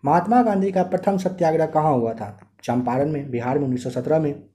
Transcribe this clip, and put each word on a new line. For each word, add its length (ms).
महात्मा 380
गांधी 280
का 120
प्रथम 340
सत्याग्रह 480
कहाँ 280
हुआ 200
था? 260
चंपारण 480
में, 200
बिहार 260
में 80
उन्नीस 180
सौ 60
सत्रह 300
में। 240